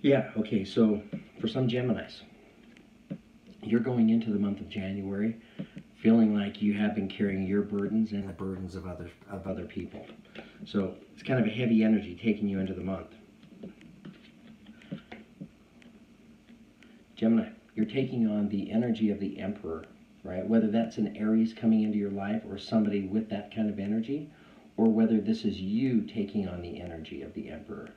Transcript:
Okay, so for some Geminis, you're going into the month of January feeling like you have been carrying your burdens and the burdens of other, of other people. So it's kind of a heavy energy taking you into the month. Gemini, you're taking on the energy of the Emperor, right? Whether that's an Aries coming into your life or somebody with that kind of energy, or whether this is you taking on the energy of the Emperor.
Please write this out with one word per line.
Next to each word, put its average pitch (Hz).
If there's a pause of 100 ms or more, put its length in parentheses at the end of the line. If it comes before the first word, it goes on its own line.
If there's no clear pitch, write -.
(180)
Okay, 107
so 107 (380)
for 113
some 131
Geminis, 123 (1400)
you're 117
going 117
into 113
the 101
month 101
of -
January 98 (640)
feeling 110
like 101
you 104
have 104
been 98
carrying 95
your 101
burdens 104
and 98
the 92
burdens 92
of 90
other, 87 (180)
of 95
other -
people. - (600)
So - (180)
it's -
kind 131
of 104
a -
heavy 113
energy 92
taking 104
you 98
into 95
the 87
month. 92 (4000)
Gemini, 113 (260)
you're 107
taking 127
on 104
the 98
energy 110
of 92
the 95
Emperor, 82 (380)
right? 92
Whether 110
that's 113
an 104
Aries 110
coming 110
into 107
your 101
life 101
or 98
somebody 101
with 110
that 104
kind 110
of 101
energy, 113 (460)
or 226
whether 113
this -
is 92
you 110
taking 98
on 87
the -
energy 80
of -
the -
Emperor. -